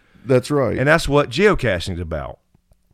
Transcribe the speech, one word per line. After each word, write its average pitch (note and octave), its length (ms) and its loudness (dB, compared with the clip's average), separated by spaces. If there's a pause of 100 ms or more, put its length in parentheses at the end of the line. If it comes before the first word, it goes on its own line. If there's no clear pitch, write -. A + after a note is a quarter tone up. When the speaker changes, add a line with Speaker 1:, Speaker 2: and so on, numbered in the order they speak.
(240)
Speaker 1:
That's B2+ 280 2
right. B2 260 0
Speaker 2:
And C3 100 0
that's D3+ 220 2
what C#3+ 220 2
geocaching A#2+ 640 0
is E2 40 -8
about. D#2 380 -8 (560)